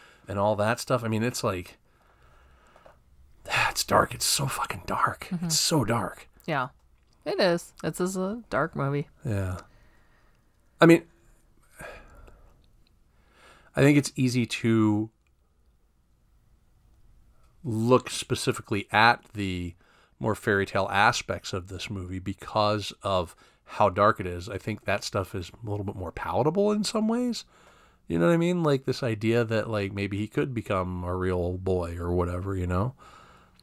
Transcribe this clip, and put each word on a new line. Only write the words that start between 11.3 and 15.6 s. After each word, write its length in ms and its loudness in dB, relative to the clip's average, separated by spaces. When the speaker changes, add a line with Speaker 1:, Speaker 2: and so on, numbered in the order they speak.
Speaker 1:
I 60 2
think 160 8
it's 180 2
easy 320 2
to 640 2